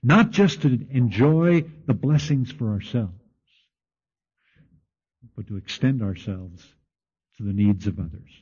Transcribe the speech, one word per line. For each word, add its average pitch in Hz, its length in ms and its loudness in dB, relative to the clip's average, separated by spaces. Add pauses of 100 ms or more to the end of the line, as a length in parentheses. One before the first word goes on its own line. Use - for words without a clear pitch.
Not 190 300 4
just 196 320 2
to 127 280 2
enjoy 147 720 2 (220)
the - 80 2
blessings 143 580 0
for 110 180 -4
ourselves, 101 480 -4 (2250)
but 107 140 -14
to 104 80 -10
extend 131 460 -4
ourselves 92 600 -10 (760)
to - 40 -12
the 101 100 -6
needs 101 340 2
of 87 120 -4
others. - 320 -12 (120)